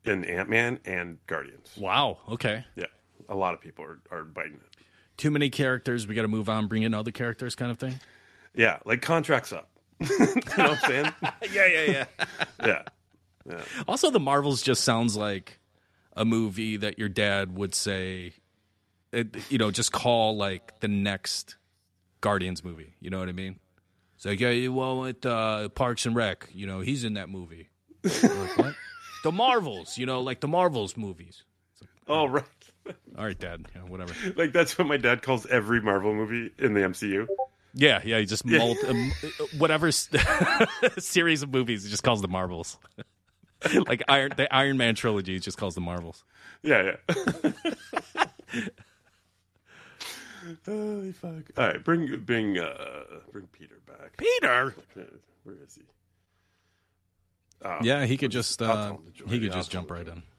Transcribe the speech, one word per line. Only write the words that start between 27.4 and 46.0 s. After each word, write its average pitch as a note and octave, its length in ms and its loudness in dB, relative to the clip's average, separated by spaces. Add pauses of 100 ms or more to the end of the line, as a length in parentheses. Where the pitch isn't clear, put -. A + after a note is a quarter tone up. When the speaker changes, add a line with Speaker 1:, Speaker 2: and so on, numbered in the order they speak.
Speaker 2:
Like, F#4 540 2
what? - 220 2
<laughs> - 440 -16
The D#3+ 80 2
Marvels, F3+ 680 0
you B2 80 -4
know, B2+ 160 -2
like, B2+ 200 -4
the C#3 60 -4
Marvels D3+ 500 2
movies. F2+ 460 -10 (300)
It's - 80 -20
like, - 80 -20 (180)
Speaker 1:
Oh, D#3 180 4
right. C3+ 180 0 (760)
Speaker 2:
all G#2+ 80 -6
right, F#2+ 140 -6
Dad. E2+ 260 -10 (100)
Yeah, F2+ 80 -16
whatever. F2+ 300 -10 (220)
Speaker 1:
Like, D#3 180 2
that's E3+ 240 4
what F3 100 4
my C#3+ 100 4
dad B2 240 4
calls B2+ 240 0
every A#2 360 4
Marvel G#2 320 4
movie A2 440 -4
in A#2 160 2
the G2+ 100 6
M F#2 100 2
C G#2+ 200 -4
U. G#2+ 140 0 (460)
Speaker 2:
Yeah, C3 300 6
yeah. A2+ 160 2
He G#2+ 60 4
just G#2 200 -4
Speaker 1:
Yeah. A#2+ 120 4
Speaker 2:
mult-, A#2 280 4
um, B2+ 260 0 (460)
whatever D#3 300 6
s-, - 220 2 (440)
<laughs> - 440 0
series E3 460 2
of C#3 100 -8
movies, A#2 320 0
he G#2 40 -10
just G#2+ 140 -4
calls A#2 180 4
the F#2+ 60 -2
Marvels. F2+ 560 -4
<laughs> - 40 -20 (1000)
Like B2+ 180 2
Iron, C#3 300 4
the C#3 180 2
Iron C3+ 220 4
Man A#2 180 4
trilogy, G2+ 380 0
he F#2 80 -2
just - 160 -8
calls F#2 180 -4
the F2+ 60 -4
Marvels. F2 420 -6 (400)